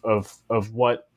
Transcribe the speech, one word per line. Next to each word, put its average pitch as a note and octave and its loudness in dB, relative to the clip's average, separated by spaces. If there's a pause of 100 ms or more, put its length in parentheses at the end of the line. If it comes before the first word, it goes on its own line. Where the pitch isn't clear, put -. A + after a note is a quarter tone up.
of, G#2+ 0 (160)
of A2 -2
what, A#2+ 0